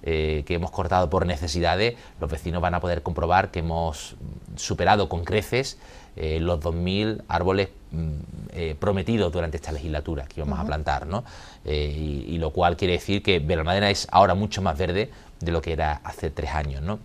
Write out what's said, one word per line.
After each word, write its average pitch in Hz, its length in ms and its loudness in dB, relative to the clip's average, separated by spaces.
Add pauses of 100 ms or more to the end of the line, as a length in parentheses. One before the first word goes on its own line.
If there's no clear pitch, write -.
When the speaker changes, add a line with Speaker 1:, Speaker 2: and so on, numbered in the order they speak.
Speaker 1:
eh, 78 460 0
que 87 80 0
hemos 82 160 -2
cortado 90 400 2
por 92 160 2
necesidades, 87 680 0 (240)
los 80 100 -4
vecinos 82 320 -4
van 87 120 2
a 87 80 0
poder 85 220 0
comprobar 87 480 2
que 87 80 -4
hemos 82 560 -4 (420)
superado 95 500 4
con 87 160 -2
creces, 117 540 0 (380)
eh, 80 240 -2
los 85 200 2
dos 82 160 -2
mil 101 520 0
árboles, 95 420 2 (220)
mm, 80 180 -2 (420)
eh, 80 280 -4
prometidos 98 520 2
durante 85 260 -2
esta 78 140 -8
legislatura 73 540 -4
que - 160 -10
íbamos 71 180 -2
a - 20 -2
Speaker 2:
Ujú. 214 60 -2
Speaker 1:
plantar, 76 400 -2
¿no? 101 160 -4 (420)
Eh, 73 260 0 (360)
y, 82 80 -4
y - 20 -2
lo 80 140 0
cual 87 260 4
quiere 90 160 2
decir 98 300 0
que 92 160 4
Benalmádena 87 500 2
es - 220 0
ahora 92 240 8
mucho 104 260 0
más 82 160 0
verde 92 320 0 (300)
de 85 120 -2
lo 82 100 2
que 82 120 -4
era 78 300 0
hace - 260 -6
tres 73 220 -6
años, 73 320 -2
¿no? 104 220 -4